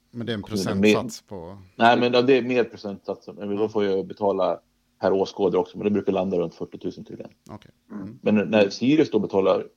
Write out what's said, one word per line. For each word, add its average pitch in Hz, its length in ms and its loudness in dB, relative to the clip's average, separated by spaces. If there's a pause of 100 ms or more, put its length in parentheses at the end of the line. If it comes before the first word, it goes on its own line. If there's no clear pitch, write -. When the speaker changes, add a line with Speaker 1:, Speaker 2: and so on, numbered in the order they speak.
(100)
Speaker 1:
Men 113 160 -10
det 120 60 -4
är - 20 -4
en 104 80 -6
Speaker 2:
kommunen. 98 220 -6
Speaker 1:
procentsats 104 640 0
Speaker 2:
Mer-, 104 80 -14
Speaker 1:
på 90 200 -16 (180)
Speaker 2:
nej, 120 240 4
men 123 260 2
det 135 120 6
är 117 40 0
mer 123 220 0
procentsats. - 600 -10
Men 101 300 -8
då 104 60 -2
Speaker 1:
Ja. 107 60 0
Speaker 2:
får 107 160 -2
jag 95 220 -2
betala 95 540 -2 (380)
per 95 140 2
åskådare 95 480 0
också, - 180 -6
men 98 60 -6
det 104 60 0
brukar 101 220 0
landa 95 260 -2
runt 82 160 -4
fyrtio - 240 -12
tusen 85 260 -10
tydligen. - 280 -16 (180)
Speaker 1:
Okej. - 200 -20 (200)
Speaker 3:
Mm. 104 120 -14
Speaker 1:
Mm. 107 200 -14
Speaker 2:
Men 107 120 2 (160)
när 107 200 4
Sirius 143 400 2
då 110 80 0
betalar 95 480 2 (100)